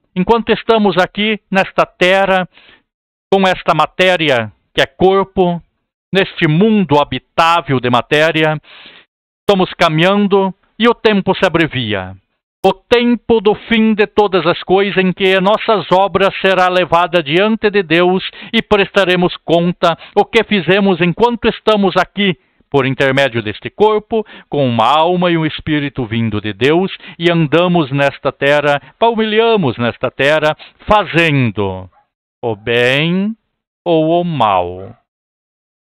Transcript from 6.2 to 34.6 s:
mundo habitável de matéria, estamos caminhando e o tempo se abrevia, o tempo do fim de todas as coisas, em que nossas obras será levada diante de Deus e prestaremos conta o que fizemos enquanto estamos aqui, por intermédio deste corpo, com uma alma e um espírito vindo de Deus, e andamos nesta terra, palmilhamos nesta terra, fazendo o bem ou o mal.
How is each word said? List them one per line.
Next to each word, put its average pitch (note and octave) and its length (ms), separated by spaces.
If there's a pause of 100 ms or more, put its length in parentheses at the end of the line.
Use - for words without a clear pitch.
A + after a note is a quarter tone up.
mundo E3+ 540
habitável D#3 800
de B2 80
matéria, D#3 720 (800)
estamos F#3+ 320
caminhando F#3+ 800 (260)
e A3 120
o A3+ 40
tempo G3 400
se - 120
abrevia, A#2+ 680 (520)
o F#3+ 60
tempo A#3+ 680
do G3+ 140
fim A3 400
de G3+ 140
todas F#3+ 360
as E3 200
coisas, F#3+ 320
em F#3 160
que F#3+ 280
nossas G3+ 520
obras F#3 480
será F#3 280
levada F3 540
diante G3+ 480
de G3+ 100
Deus F3+ 480 (240)
e A3+ 80
prestaremos F3+ 760
conta E3+ 600 (200)
o G3+ 80
que A3+ 180
fizemos F#3+ 580
enquanto G#3+ 480
estamos G3 480
aqui, F#3 400 (320)
por C3+ 160
intermédio C3+ 560
deste G#2 300
corpo, G#3+ 560 (220)
com C#3+ 200
uma A2+ 160
alma F3 460
e E3+ 80
um D#3+ 80
espírito C#3+ 600
vindo A2 340
de G#2 120
Deus, D3+ 380 (260)
e E3+ 140
andamos E3 640
nesta C#3 400
terra, C#3+ 500 (160)
palmilhamos A3 800
nesta A2+ 320
terra, D3+ 460 (340)
fazendo B2 960 (540)
o A2+ 140
bem C#3 800 (480)
ou E3 360
o F3 40
mal. G2+ 720 (920)